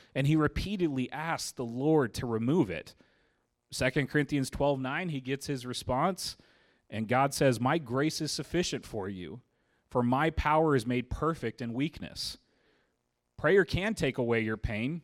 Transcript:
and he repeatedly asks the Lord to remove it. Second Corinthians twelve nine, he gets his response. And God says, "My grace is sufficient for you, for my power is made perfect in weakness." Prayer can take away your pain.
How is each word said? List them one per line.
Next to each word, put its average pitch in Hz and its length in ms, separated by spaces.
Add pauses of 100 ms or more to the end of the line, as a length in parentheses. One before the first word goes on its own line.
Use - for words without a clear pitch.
(140)
and 139 120
he 151 80
repeatedly 156 760
asks 156 400
the 127 120
Lord 131 500
to 135 120
remove 117 440
it. - 240 (760)
Second 131 380
Corinthians 143 400
twelve 143 320
nine, 156 300
he 139 100
gets 131 260
his 127 200
response. 135 680 (560)
And 107 160
God 131 260
says, 131 240
"My 131 200
grace 139 420
is 151 100
sufficient 160 560
for 101 220
you, 98 320 (480)
for 123 160
my 135 260
power 156 460
is 113 100
made 123 240
perfect 151 500
in 117 140
weakness." - 640 (1000)
Prayer 180 260
can 196 300
take 135 240
away 117 220
your 110 180
pain. 120 460